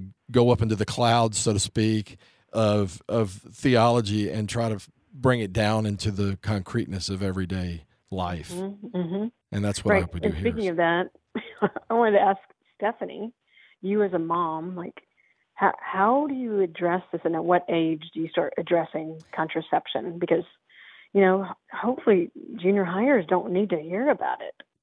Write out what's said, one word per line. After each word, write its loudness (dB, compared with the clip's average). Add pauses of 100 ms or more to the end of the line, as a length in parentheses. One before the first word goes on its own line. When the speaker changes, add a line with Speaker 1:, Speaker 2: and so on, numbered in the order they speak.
(320)
Speaker 1:
go 6
up 4
into 2
the 0
clouds, 2
so 2
to 2
speak, 0 (340)
of, 0
of 0 (220)
theology 2
and -4
try -2
to -4
f-, -12 (240)
bring 2
it -4
down 2
into -2
the -2
concreteness -4
of -4
everyday -4 (240)
life. -6
Speaker 2:
Mm-hmm, -10 (100)
mm-hmm. -4 (240)
Speaker 1:
And -2
that's -2
what 4
I 6
Speaker 2:
Right. 4
Speaker 1:
hope -8
we -6
do 0
Speaker 2:
And -2
Speaker 1:
here. 0
Speaker 2:
speaking -2
of -2
that, 2 (240)
<laughs> -6
I -2
wanted 4
to 6
ask 2 (360)
Stephanie, -6 (500)
you 0
as 0
a 0
mom, -2
like, -10 (580)
how, 2
how 2
do -4
you -2
address 0
this, -6
and 0
at -2
what 4
age 0 (120)
do -6
you -4
start -2
addressing -2 (140)
contraception? -4
Because, 0 (720)
you 6
know, 6
h-, -10 (160)
hopefully 0 (280)
junior 2
hires 2
don't 0
need 0
to 0
hear -2
about -2
it, -12 (280)